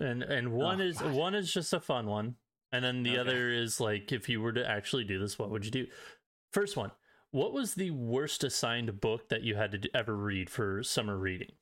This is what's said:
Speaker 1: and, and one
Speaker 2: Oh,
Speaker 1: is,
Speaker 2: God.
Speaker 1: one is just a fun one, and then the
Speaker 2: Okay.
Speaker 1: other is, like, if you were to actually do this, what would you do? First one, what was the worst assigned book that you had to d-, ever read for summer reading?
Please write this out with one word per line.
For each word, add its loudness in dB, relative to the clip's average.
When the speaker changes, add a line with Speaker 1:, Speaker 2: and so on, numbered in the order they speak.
Speaker 1:
and, 0
and 0
one 2
Speaker 2:
Oh, 2
Speaker 1:
is, -2
Speaker 2:
God. 0
Speaker 1:
one 2
is 0
just 0
a 2
fun 0
one, 0
and 2
then 2
the 4
Speaker 2:
Okay. 4
Speaker 1:
other 2
is, 0
like, 0
if 0
you 2
were 0
to 2
actually 0
do 0
this, -2
what -4
would -2
you -6
do? 0
First 0
one, -4
what 0
was -2
the 0
worst 0
assigned 0
book 0
that 0
you 2
had 2
to -2
d-, -4
ever 2
read 0
for 0
summer 0
reading? -2